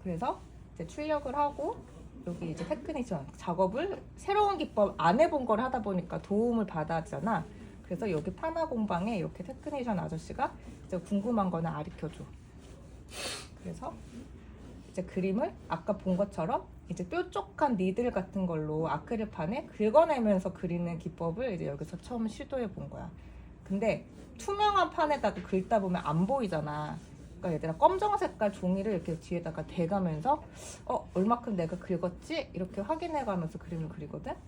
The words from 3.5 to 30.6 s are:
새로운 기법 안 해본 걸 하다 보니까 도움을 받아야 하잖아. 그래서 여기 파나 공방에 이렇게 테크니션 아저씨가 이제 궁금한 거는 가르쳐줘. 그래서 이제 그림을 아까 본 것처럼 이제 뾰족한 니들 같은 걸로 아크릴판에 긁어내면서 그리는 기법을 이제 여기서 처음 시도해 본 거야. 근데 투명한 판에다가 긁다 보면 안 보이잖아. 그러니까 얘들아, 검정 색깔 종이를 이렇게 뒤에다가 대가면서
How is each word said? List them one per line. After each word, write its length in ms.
새로운 400
기법 400
안 220
해본 260
걸 160
하다 200
보니까 400
도움을 440
받아야 340
하잖아. 460
그래서 280
여기 240
파나 320
공방에 500
이렇게 260
테크니션 540
아저씨가 560
이제 140
궁금한 500
거는 220
가르쳐줘. 520
그래서 320
이제 120
그림을 500
아까 260
본 220
것처럼 480
이제 180
뾰족한 680
니들 340
같은 340
걸로 440
아크릴판에 800
긁어내면서 760
그리는 460
기법을 540
이제 140
여기서 300
처음 300
시도해 440
본 180
거야. 200
근데 420
투명한 540
판에다가 500
긁다 380
보면 260
안 220
보이잖아. 720
그러니까 160
얘들아, 240
검정 400
색깔 340
종이를 420
이렇게 260
뒤에다가 480
대가면서 760